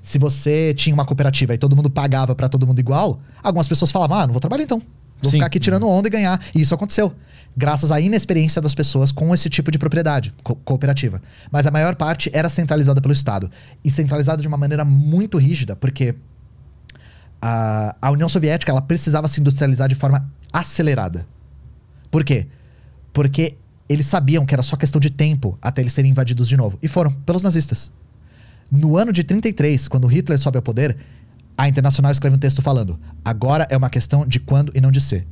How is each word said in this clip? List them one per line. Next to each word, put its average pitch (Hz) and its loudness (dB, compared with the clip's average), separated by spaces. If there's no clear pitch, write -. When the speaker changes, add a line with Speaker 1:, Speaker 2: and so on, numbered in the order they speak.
Speaker 1:
se - -4
você 147 0
tinha 147 0
uma 143 2
cooperativa 139 0
e 117 -2
todo 139 4
mundo 143 4
pagava 135 0
pra 127 -2
todo 131 2
mundo 127 2
igual, 139 0
algumas 170 0
pessoas 160 0
falavam, 175 0
"Ah, 185 2
não 123 0
vou 123 -2
trabalhar 226 -2
então. 262 -2
Vou 139 0
Speaker 2:
Sim. 147 2
Speaker 1:
ficar 143 2
aqui 135 -2
tirando 196 0
Speaker 2:
Uhum. 220 2
Speaker 1:
onda 196 2
e - -2
ganhar." 190 0
E 160 2
isso 151 2
aconteceu. 202 -2
Graças 147 0
à 151 2
inexperiência 165 0
das 147 0
pessoas 135 0
com 156 0
esse 165 0
tipo 139 -2
de 151 -2
propriedade 147 -2
co-, - -4
cooperativa. 135 -2
Mas 143 0
a 151 2
maior 156 0
parte 156 -4
era 160 0
centralizada 143 2
pelo 139 2
Estado. 98 -2
E 143 2
centralizada 147 0
de 151 -4
uma 147 -2
maneira 147 0
muito 151 2
rígida, 135 2
porque 127 -2
a, 110 -2
a 131 0
União 151 0
Soviética, 156 0
ela 131 2
precisava 151 -2
se 143 -4
industrializar 139 2
de 131 2
forma 139 0
acelerada. 117 -2
Por 156 0
quê? 135 -2
Porque 147 0
eles 147 0
sabiam 147 2
que 139 0
era 127 0
só 139 -4
questão 151 0
de 147 2
tempo 143 -2
até 127 -4
eles 123 -2
serem 135 4
invadidos 123 0
de 135 2
novo. 107 0
E 160 -2
foram, 160 0
pelos 170 -4
nazistas. 165 -2
No 151 2
ano 226 0
de 175 0
trinta 208 0
e 208 -2
três, 147 0
quando 127 2
Hitler 143 2
sobe 135 0
ao 123 0
poder, 123 -2
a 143 2
Internacional 139 2
escreve 139 2
um - 4
texto 135 0
falando, 113 0
"Agora 127 0
é 135 0
uma 127 0
questão 143 0
de 123 0
quando 139 0
e 135 2
não 131 4
de 135 4
ser. 95 -4